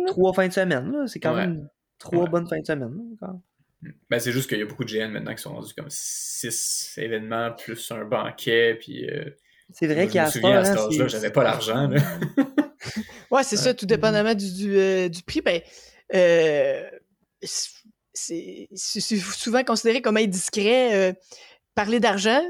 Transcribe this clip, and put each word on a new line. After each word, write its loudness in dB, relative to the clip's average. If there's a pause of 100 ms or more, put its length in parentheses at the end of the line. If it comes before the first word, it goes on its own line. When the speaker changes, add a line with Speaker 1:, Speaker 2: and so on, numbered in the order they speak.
Speaker 1:
là. 0
Speaker 2:
trois 4
fins 2
de -4
semaine, 0
là. -4
C'est -10
quand 0
Speaker 3:
Ouais. 0
Speaker 2:
même -6 (320)
trois 0
Speaker 3:
Ouais. -2
Speaker 2:
bonnes -2
fins -4
de -10
semaine, -4 (300)
là, -12
encore. -12 (720)
Speaker 3:
Ben, 2
c'est -4
juste -2
qu'il -2
y -2
a -4
beaucoup -8
de -8
G -4
N -4
maintenant -8
qui -12
sont -12
rendus -14
comme -14
six -6
événements, -4
plus -12
un -8
banquet, 0
puis, -10
euh, -8 (480)
Speaker 2:
C'est -2
vrai 2
Speaker 3:
moi, 2
je -4
Speaker 2:
qu'à 2
Speaker 3:
me 0
Speaker 2:
cette -2
Speaker 3:
souviens, 6
à 8
Speaker 2:
heure, 4
Speaker 3:
cet 2
Speaker 2:
hein, 2
Speaker 3:
âge-là, 2
Speaker 2:
c'est, 0
Speaker 3:
j'avais -4
Speaker 2:
c'est -4
Speaker 3:
pas 4
l'argent, 2
là. 2
<laughs> 0 (560)
Speaker 1:
Ouais, 4
c'est -2
Speaker 3:
Ouais. 0
Speaker 1:
ça, 2
tout -6
dépendamment 2
du, -4
du, -2
euh, 4
du -12
prix, -4
ben, 0 (520)
euh, 4 (580)
c'est, -10
c'est, -6
c'est -2
souvent -2
considéré 2
comme 2
indiscret, 2
euh, -4 (640)
parler 2
d'argent, 4